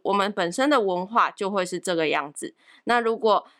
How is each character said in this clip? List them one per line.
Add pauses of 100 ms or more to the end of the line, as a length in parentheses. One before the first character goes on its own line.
我
们
本
身
的
文
化
就
会
是
这
个
样
子。 (300)
那
如
果 (140)